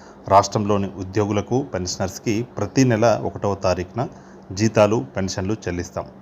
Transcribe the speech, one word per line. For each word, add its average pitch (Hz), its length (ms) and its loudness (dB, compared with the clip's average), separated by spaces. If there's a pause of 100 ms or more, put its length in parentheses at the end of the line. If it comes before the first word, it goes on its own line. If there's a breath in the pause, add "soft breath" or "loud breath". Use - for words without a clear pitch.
(280 loud breath)
రాష్ట్రంలోని 104 680 2
ఉద్యోగులకు, 101 680 -2
పెన్షనర్స్‌కి 95 800 -4
ప్రతి 104 420 0
నెల 117 220 4 (180)
ఒకటవ 101 300 -4
తారీఖున 92 480 -2 (500 loud breath)
జీతాలు, 107 460 4 (180)
పెన్షన్లు 95 380 -4
చెల్లిస్తాం. 87 520 -8 (160)